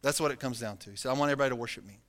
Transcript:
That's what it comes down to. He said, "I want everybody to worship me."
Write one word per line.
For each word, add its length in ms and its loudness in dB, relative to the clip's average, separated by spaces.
That's 180 2
what 120 4
it 80 -4
comes 200 -4
down 180 -6
to. 120 -16
He 60 -14
said, 140 -4
"I 40 4
want 180 4
everybody 180 4
to 60 0
worship 300 -6
me." 240 -18